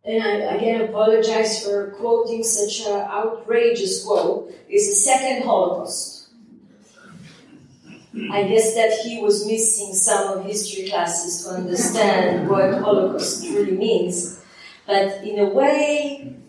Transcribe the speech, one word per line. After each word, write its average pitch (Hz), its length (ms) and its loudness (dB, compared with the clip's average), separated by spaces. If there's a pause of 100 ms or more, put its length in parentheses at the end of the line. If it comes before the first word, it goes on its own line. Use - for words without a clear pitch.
and 220 160 0
I 208 360 -2
again 226 240 0
apologize 220 840 2
for 202 280 -2
quoting 226 500 0
such 214 460 -2
an 202 140 -2
outrageous 220 1000 0
quote, - 480 0 (160)
is - 200 4
a - 60 -2
second 262 520 2
Holocaust. - 800 -2 (2000)
I 202 100 2
guess 220 320 2
that 220 300 2
he 233 180 -6
was 202 240 2
missing 208 480 -2
some 196 440 0
of 185 60 -8
history 190 440 -8
classes - 560 -4
to 202 60 -10
understand 180 1000 0
<laughs> - 20 -2
what 196 320 2
Holocaust - 640 0
truly 196 300 0
means. 180 680 -2 (460)
But 196 340 0
in 208 160 -6
a 202 60 4
way 285 920 0 (140)